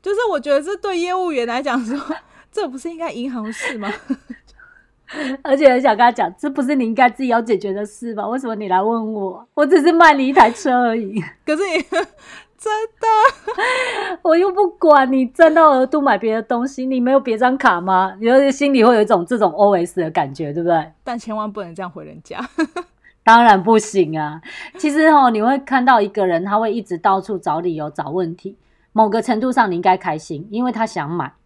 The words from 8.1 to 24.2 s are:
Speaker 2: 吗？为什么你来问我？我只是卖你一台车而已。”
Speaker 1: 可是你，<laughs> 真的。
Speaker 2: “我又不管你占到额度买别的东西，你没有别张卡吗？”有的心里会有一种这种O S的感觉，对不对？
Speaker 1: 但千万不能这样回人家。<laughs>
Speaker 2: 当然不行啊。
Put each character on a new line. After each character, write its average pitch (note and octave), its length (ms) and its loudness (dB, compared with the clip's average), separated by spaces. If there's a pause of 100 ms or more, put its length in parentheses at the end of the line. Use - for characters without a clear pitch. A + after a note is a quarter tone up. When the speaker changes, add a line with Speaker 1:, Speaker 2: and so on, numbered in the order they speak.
Speaker 2:
吗？ G3+ 120 -8
为 B3 120 -6
什 C4 80 -10
么 A3 80 -6
你 G#3 120 -10
来 F#3 140 0
问 A3 320 -4
我？ G3 400 -10
我 D4 100 0
只 D#4 180 4
是 E4 100 4
卖 E4 240 6
你 C4 120 0
一 C#4 60 -2
台 B3 160 6
车 B3 380 0
而 A3+ 100 -2
已。” G#3+ 240 -6 (240)
Speaker 1:
可 D4+ 100 0
是 E4 80 -4
你， F4+ 200 -2
<laughs> - 760 -8
真 G#4+ 140 -6 (280)
的。 A4 1200 -2
Speaker 2:
“我 D#4+ 120 4
又 F#4 160 0
不 G4 180 0
管 C#4+ 420 4
你 C4 160 0
占 D#4+ 260 4
到 D#4 180 6
额 C4 140 4
度 D4 160 -2
买 B3 160 2
别 A3 160 -2
的 A3+ 80 -2
东 A#3+ 260 -4
西， C4 180 -8
你 C4 140 -2
没 B3 120 0
有 C4+ 80 4
别 A#3+ 180 -2
张 B3+ 180 2
卡 A#3 240 2
吗？” F#3+ 420 0
有 B3 180 4
的 C#4 120 4
心 C#4 220 0
里 A#3+ 100 4
会 A#3+ 120 6
有 G#3+ 60 4
一 G#3 40 4
种 G3+ 180 2
这 A#3+ 140 -4
种 G3+ 140 2
O G3+ 240 4
S F3 240 -4
的 D#3+ 100 -2
感 D3 240 -2
觉， D3 180 -8
对 E3+ 120 -6
不 E3+ 60 -2
对？ D#3 220 0 (120)
Speaker 1:
但 A#3+ 160 -8
千 A3 160 -10
万 G#3+ 160 -8
不 G#3 100 -12
能 E3+ 140 -14
这 F#3 80 -12
样 F3+ 80 -12
回 D#3 140 -18
人 D#3 180 -20
家。 - 160 -14 (440)
<laughs> - 400 -20
Speaker 2:
当 A#3 200 8
然 G3+ 180 6
不 A3 160 4
行 F3+ 400 0
啊。 D3+ 240 -8 (380)